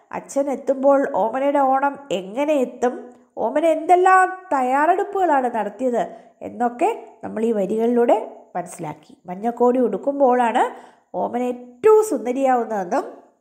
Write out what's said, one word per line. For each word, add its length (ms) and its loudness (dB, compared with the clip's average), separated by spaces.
അച്ഛൻ 400 -6
എത്തുമ്പോൾ 480 2
ഓമനയുടെ 500 0
ഓണം 300 0
എങ്ങനെ 460 -4
എത്തും, 380 -2
ഓമന 320 -2
എന്തെല്ലാം 580 4
തയ്യാറെടുപ്പുകളാണ് 1000 0
നടത്തിയത് 520 -2
എന്നൊക്കെ 480 -2
നമ്മൾ 260 -8
ഈ 80 0
വരികളിലൂടെ 640 2
മനസ്സിലാക്കി. 640 -12
മഞ്ഞക്കോടി 580 0
ഉടുക്കുമ്പോഴാണ് 840 2
ഓമന 300 -4
ഏറ്റവും 600 2
സുന്ദരിയാവുന്നതെന്നും 1000 -2